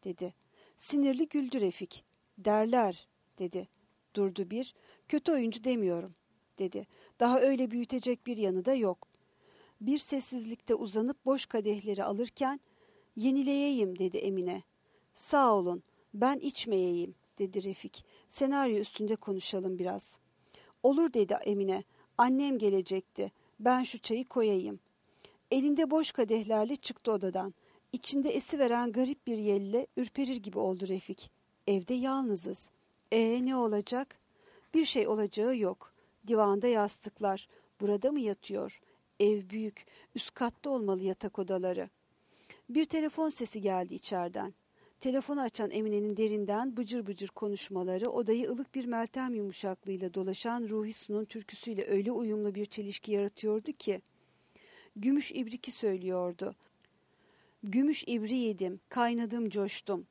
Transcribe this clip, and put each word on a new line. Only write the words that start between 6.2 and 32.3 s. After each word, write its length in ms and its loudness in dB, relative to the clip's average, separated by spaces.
dedi. 280 -4
"Daha 200 6
öyle 300 4
büyütecek 560 -4
bir 100 -4
yanı 280 0
da 100 4
yok." 340 0
Bir 180 2
sessizlikte 760 -4
uzanıp 520 -2
boş 200 2
kadehleri 580 -2
alırken, 560 -2
"Yenileyeyim." 840 2
dedi 180 0
Emine. 460 -2
"Sağ 400 4
olun, 280 2
ben 240 2
içmeyeyim." 760 0
dedi 260 -2
Refik. 400 -10
"Senaryo 480 2
üstünde 400 -2
konuşalım 640 -4
biraz." 400 -6
"Olur." 300 6
dedi 320 4
Emine. 400 0
"Annem 400 4
gelecekti. 760 0
Ben 220 4
şu 160 -6
çayı 260 -2
koyayım." 560 0
Elinde 400 4
boş 220 2
kadehlerle 640 2
çıktı 360 -4
odadan. 420 -2
İçinde 380 0
esiveren 600 2
garip 340 -2
bir 120 -2
yelle 480 0
ürperir 400 -2
gibi 220 -6
oldu 300 -2
Refik. 420 -6
"Evde 280 0
yalnızız. 760 -2